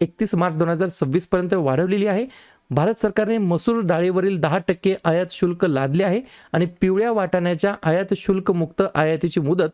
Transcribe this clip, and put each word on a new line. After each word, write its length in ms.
एकतीस 340
मार्च 220
दोन 120
हजार 200
सव्वीस 380
पर्यंत 260
वाढवलेली 540
आहे. 180
भारत 220
सरकारने 440
मसूर 460
डाळीवरील 560
दहा 180
टक्के 380
आयात 260
शुल्क 340
लादले 380
आहे 180
आणि 120
पिवळ्या 300
वाटाण्याच्या 720
आयात 340
शुल्क 340
मुक्त 320
आयातीची 440
मुदत 340